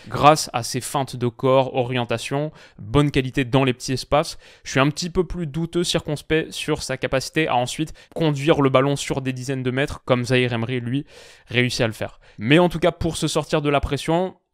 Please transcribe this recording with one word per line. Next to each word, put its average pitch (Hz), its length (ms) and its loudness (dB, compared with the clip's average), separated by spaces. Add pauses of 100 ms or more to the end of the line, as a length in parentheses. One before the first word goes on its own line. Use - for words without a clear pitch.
grâce 143 460 4
à 120 80 -2
ses 117 200 -6
feintes - 340 -4
de 123 140 -2
corps, 131 440 2
orientation, 127 800 -4 (260)
bonne 139 320 2
qualité 131 340 0
dans 131 200 2
les 127 100 2
petits - 200 -6
espaces. 143 440 0 (260)
Je - 60 -16
suis 131 100 0
un 143 120 4
petit 175 180 -6
peu 180 160 -2
plus 175 220 -6
douteux, 165 360 -4
circonspect 156 680 -2
sur - 320 -4
sa 131 140 -6
capacité 135 500 -2
à - 80 0
ensuite 123 400 -4 (180)
conduire 147 480 2
le 135 80 6
ballon 135 260 4
sur 135 260 -4
des 131 120 -4
dizaines 127 300 -6
de 127 80 -2
mètres 135 340 -4
comme 123 200 2
Zaïre 127 280 2
Emery, 117 260 -2
lui, 123 280 -4 (400)
réussit 123 340 0
à 117 60 2
le 110 60 -2
faire. - 260 -10 (180)
Mais 123 220 6
en 180 100 6
tout 170 80 -6
cas, 170 140 2
pour 165 260 -4
se 160 100 -2
sortir 151 360 -2
de 147 60 0
la 143 100 4
pression, 165 560 -2 (180)